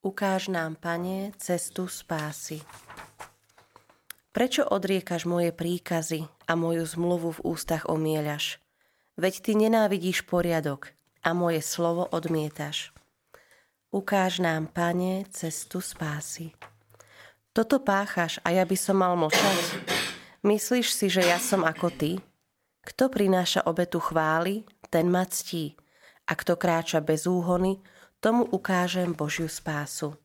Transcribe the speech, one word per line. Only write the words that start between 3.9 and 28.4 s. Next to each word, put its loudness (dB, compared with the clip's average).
Prečo 2
odriekaš -2
moje 0
príkazy -4
a 0
moju 0
zmluvu -2
v -14
ústach -4
omieľaš? -2
Veď 0
ty 2
nenávidíš 2
poriadok 0
a 0
moje 2
slovo -2
odmietaš. -4
Ukáž 2
nám, 0
Pane, -2
cestu -8
spásy. -8
Toto 4
páchaš 0
a 0
ja 4
by 2
som 2
mal 4
mlčať? 2
Myslíš 2
si, 0
že 4
ja 4
som 2
ako 0
ty? -2
Kto 2
prináša 2
obetu 0
chvály, 0
ten 4
ma 4
ctí. -6
A 0
kto 0
kráča 2
bez 0
úhony, 2
tomu 4